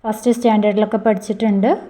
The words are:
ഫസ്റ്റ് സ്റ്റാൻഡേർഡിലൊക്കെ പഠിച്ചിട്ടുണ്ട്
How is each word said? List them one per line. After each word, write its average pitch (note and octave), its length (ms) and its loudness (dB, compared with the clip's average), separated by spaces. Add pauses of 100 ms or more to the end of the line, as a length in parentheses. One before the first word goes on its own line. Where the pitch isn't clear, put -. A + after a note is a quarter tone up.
ഫസ്റ്റ് A3+ 320 0
സ്റ്റാൻഡേർഡിലൊക്കെ G#3+ 600 2 (100)
പഠിച്ചിട്ടുണ്ട് G#3 640 0 (180)